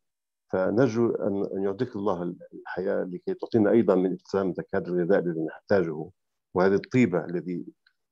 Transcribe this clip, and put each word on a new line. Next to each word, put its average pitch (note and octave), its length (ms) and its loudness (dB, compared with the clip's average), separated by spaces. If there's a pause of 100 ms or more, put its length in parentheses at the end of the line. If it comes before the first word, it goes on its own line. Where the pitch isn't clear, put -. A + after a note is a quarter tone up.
(520)
فنرجو A2 600 2
أن، G2 340 -2 (120)
أن F#2+ 60 -4
يعطيك G2+ 320 -4
الله F2 400 -2 (180)
الحياة F#2+ 500 -4
لكي F2+ 300 -6
تعطينا G2+ 380 2
أيضًا G2+ 240 4
من F#2 160 2
ابتسامتك F2+ 640 -4
هذا F2 120 -4
الغذاء F2+ 320 2
الذي E2 220 -2
نحتاجه، E2 680 -2 (440)
وهذه F#2+ 200 4
الطيبة G2 520 2
الذي E2+ 400 -6 (460)